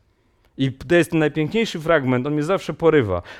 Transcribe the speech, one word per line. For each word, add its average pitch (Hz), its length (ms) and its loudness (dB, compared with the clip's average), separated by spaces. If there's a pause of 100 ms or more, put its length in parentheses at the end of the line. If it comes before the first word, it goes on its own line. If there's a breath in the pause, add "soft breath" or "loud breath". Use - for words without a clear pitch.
(560)
I 131 160 -2
to 131 220 -4
jest 170 160 4
ten 165 100 0
najpiękniejszy 156 600 -2
fragment, 135 460 0
on 147 60 -2
mnie 151 100 0
zawsze 170 320 -2
porywa. 135 480 2 (180 loud breath)